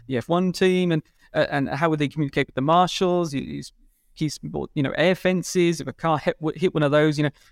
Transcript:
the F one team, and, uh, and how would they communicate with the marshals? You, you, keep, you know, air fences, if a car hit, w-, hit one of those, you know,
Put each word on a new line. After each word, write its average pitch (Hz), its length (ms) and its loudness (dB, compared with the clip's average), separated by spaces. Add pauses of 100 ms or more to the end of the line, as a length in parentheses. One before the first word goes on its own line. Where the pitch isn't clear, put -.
the 131 100 -2
F 117 120 -4
one 180 220 2
team, 185 400 2
and, 156 100 0 (320)
uh, 156 160 2
and 139 200 -2
how 160 200 0
would 156 100 0
they 143 100 0
communicate 151 380 -2
with - 80 -14
the 135 60 -2
marshals? 175 720 2
You, 131 80 -4
you, 143 220 -10 (520)
keep, 151 160 -2 (420)
you 147 100 0
know, 131 140 -2
air 180 180 4
fences, 175 640 0
if - 80 -8
a - 60 -10
car 160 240 0
hit, - 240 -2
w-, 156 180 -4
hit 180 140 0
one 151 100 2
of 139 80 2
those, 151 260 4
you 151 60 0
know, 147 80 0 (200)